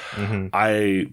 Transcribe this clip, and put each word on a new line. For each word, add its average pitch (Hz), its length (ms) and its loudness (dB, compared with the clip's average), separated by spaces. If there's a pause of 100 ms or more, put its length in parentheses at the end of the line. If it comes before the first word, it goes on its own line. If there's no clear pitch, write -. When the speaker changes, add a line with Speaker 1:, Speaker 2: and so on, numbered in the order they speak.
(100)
Speaker 1:
Mm-hmm. 101 420 -4
Speaker 2:
I 104 600 2